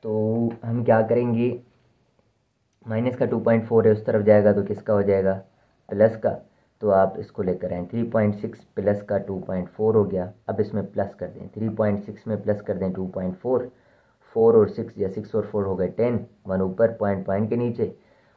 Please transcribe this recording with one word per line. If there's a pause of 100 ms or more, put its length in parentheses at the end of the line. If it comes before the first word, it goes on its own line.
तो (120)
हम
क्या
करेंगे, (1300)
माइनस
का
टू
पॉइंट
फ़ोर
है,
उस
तरफ
जाएगा
तो
किसका
हो
जाएगा, (460)
प्लस
का, (520)
तो
आप
इसको
लेकर
आएँ,
थ्री
पॉइंट
सिक्स (120)
प्लस
का
टू
पॉइंट
फ़ोर
हो
गया। (160)
अब
इसमें
प्लस
कर
दें,
थ्री
पॉइंट
सिक्स
में
प्लस
कर
दें
टू
पॉइंट
फ़ोर, (640)
फ़ोर
और
सिक्स
या
सिक्स
और
फ़ोर
हो
गए
टेन, (220)
वन
ऊपर,
point,
point
के
नीचे, (440)